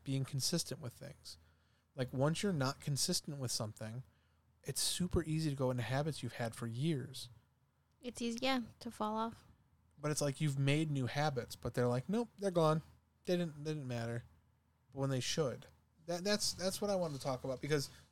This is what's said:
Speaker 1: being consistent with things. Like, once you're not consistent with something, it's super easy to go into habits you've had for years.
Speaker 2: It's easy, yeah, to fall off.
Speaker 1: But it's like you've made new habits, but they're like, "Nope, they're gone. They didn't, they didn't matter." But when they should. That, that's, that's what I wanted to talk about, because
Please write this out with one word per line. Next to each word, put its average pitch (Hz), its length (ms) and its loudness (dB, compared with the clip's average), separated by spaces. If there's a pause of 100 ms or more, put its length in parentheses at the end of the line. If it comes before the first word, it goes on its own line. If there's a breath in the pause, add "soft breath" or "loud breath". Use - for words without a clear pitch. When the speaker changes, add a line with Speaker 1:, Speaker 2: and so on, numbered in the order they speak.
Speaker 1:
being 135 220 0
consistent 147 560 -2
with 123 120 -10
things. - 440 -16 (580 soft breath)
Like, 127 180 -2
once 143 300 4
you're 202 100 2
not 139 260 2
consistent 147 580 0
with 127 140 -2
something, 113 520 -4 (600 soft breath)
it's - 180 -4
super - 420 0
easy 160 260 0
to 139 60 0
go 131 160 2
into 123 120 0
habits 139 400 0
you've 117 100 -4
had 117 220 -2
for 120 120 -4
years. 131 600 -2 (720)
Speaker 2:
It's 240 200 -8
easy, 233 200 -2
yeah, 262 180 2 (220)
to 233 100 -8
fall 214 260 -2
off. 226 180 -2 (680)
Speaker 1:
But 147 100 0
it's 147 100 0
like 147 200 0
you've 143 180 2
made 147 320 4
new 135 160 2
habits, 143 480 0
but - 180 -6
they're 123 140 4
like, 123 220 0
"Nope, 226 200 0 (100)
they're 196 120 0
gone. 160 300 6 (440)
They 180 120 4
didn't, 151 260 -4
they 156 100 -2
didn't 147 140 -6
matter." 117 360 -2 (680)
But 135 80 -6
when 135 80 2
they 135 120 2
should. 123 440 0 (420)
That, 170 160 -2
that's, 208 300 2
that's 185 280 -2
what 202 100 2
I 196 40 4
wanted 165 240 0
to - 40 -10
talk 131 200 -2
about, 131 180 -4
because 147 280 2 (220 soft breath)